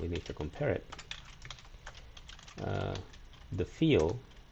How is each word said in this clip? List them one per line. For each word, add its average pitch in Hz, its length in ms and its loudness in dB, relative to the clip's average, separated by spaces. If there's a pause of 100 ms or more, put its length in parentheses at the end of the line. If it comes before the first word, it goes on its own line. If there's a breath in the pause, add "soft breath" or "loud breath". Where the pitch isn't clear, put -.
we 85 80 -2
need 85 180 0
to - 60 -6
compare - 360 0
it, - 160 2 (1800)
uh, 95 320 0 (560)
the 98 140 0
field 117 540 6 (340)